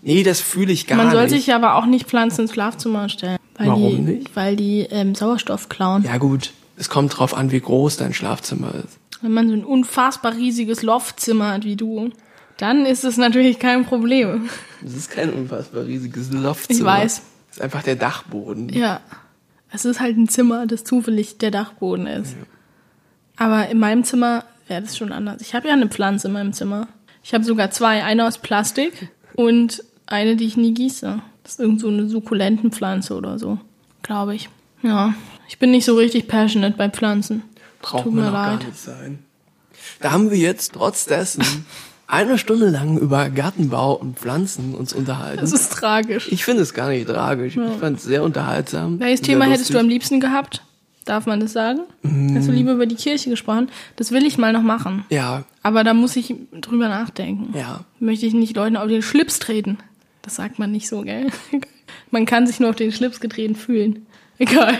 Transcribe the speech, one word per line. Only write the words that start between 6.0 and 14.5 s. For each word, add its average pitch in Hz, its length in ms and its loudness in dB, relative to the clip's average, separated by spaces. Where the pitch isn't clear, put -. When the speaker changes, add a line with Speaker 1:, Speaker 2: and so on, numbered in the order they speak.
Speaker 1:
Ja 120 140 0
gut, 135 360 0
es - 120 -8
kommt 139 280 0
drauf 127 180 0
an, 131 160 0
wie 131 80 0
groß 139 380 2
dein 123 160 -4
Schlafzimmer - 640 -6
ist. - 240 -14
Speaker 2:
Wenn 226 120 -2
man 226 160 4
so 220 60 2
ein 208 100 -4
unfassbar 254 680 0
riesiges 233 480 2
Loftzimmer 220 680 2
hat 202 100 -4
wie 208 120 -2
du, 220 360 -4
dann 269 280 2
ist 262 180 2
es 240 140 0
natürlich 247 400 6
kein 247 280 2
Problem. 233 640 0